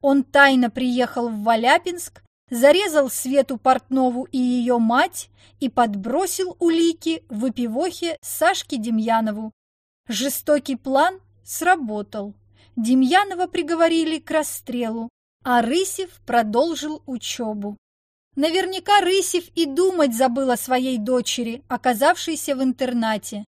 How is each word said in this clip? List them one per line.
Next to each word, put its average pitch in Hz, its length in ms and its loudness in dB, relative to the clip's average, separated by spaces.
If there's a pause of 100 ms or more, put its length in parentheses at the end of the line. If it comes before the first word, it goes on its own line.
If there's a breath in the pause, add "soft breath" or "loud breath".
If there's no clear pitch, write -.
Он 277 220 4
тайно 269 480 4
приехал 247 580 -2
в 208 140 -6
Валяпинск, 269 800 0 (260)
зарезал 294 640 4
Свету 262 460 -2
Портнову 254 680 0
и - 160 -6
её 247 400 0
мать 247 500 0 (300 soft breath)
и 269 100 -2
подбросил 254 920 -2
улики 330 680 0
в 214 120 -6
выпивохе 262 800 -4
Сашке - 560 -2
Демьянову. 220 760 -2 (560)
Жестокий 269 680 -2
план 302 460 0 (240)
сработал. 214 880 -2 (420 soft breath)
Демьянова 294 720 2
приговорили 330 720 0
к - 140 -10
расстрелу, 240 760 -4 (340)
а 247 180 2
Рысев 349 640 -4
продолжил 269 800 0
учёбу. 214 720 -8 (580)
Наверняка 370 680 2
Рысев 359 440 0 (100)
и 330 100 0
думать 302 500 0
забыл 254 360 0
о 233 60 0
своей 254 420 -2
дочери, 240 680 -4
оказавшейся 277 840 0
в 262 60 -4
интернате. 233 840 -2 (160)